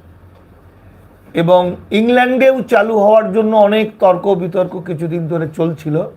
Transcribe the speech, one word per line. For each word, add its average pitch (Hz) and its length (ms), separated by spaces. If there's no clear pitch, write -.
এবং 180 420
ইংল্যান্ডেও 247 720
চালু 220 360
হওয়ার 208 340
জন্য 220 240
অনেক 214 420
তর্ক 185 360
বিতর্ক 185 460
কিছুদিন 165 480
ধরে 160 280
চলছিল। 160 460